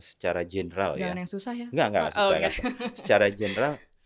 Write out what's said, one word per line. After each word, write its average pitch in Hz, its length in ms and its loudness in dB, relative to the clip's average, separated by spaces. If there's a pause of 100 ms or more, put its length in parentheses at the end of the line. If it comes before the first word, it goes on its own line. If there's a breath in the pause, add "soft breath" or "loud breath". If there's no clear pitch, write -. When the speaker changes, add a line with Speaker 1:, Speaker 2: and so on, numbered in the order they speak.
Speaker 1:
secara 87 400 -2
general 90 560 -2
ya. - 80 -2
Speaker 2:
Jangan 180 160 -4
yang 180 80 -10
susah 220 240 -8
ya. 240 160 -10
Speaker 1:
Enggak, 139 160 2
enggak, 101 160 2
Speaker 2:
Oh, 156 80 -2
Speaker 1:
susah, 202 160 2
Speaker 2:
oke. 80 80 4
Speaker 1:
enggak 80 180 0
susah. - 180 -4 (200)
Secara 104 400 4
general, 104 420 0 (320 soft breath)